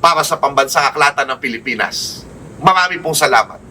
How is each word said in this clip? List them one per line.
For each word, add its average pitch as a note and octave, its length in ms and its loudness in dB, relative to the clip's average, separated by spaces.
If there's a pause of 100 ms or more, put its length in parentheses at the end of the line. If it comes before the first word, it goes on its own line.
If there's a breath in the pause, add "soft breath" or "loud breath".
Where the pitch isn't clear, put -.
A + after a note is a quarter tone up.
para E3 240 4
sa E3 80 -2
Pambansang C#3 560 0
Aklatan C#3+ 400 0
ng B2 80 -6
Pilipinas. A#2 880 -6 (320)
Marami F3+ 400 2
pong D#3+ 160 -2
salamat - 560 2